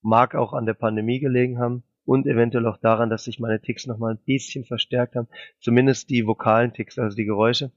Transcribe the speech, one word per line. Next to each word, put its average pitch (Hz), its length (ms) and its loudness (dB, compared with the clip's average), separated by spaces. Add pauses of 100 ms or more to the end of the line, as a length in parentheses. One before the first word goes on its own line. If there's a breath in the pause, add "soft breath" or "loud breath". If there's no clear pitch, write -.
Mag 113 340 4
auch 123 180 -2
an 117 120 -4
der 110 100 0
Pandemie 110 440 -2
gelegen 127 400 0
haben 123 240 -4 (200)
und 135 240 2
eventuell 117 400 2
auch 107 100 -4
daran, 113 320 2
dass 110 140 -4
sich - 160 -12
meine 113 200 -2
Tics - 280 -10
noch 113 100 -8
mal 113 160 -4
ein 110 120 -10
bisschen 135 400 -4
verstärkt 123 500 -4
haben. 117 120 -4 (320 loud breath)
Zumindest 127 500 2
die 120 180 0
vokalen 113 460 2
Tics, - 260 -10
also 107 160 -4
die 110 100 -4
Geräusche. 113 520 0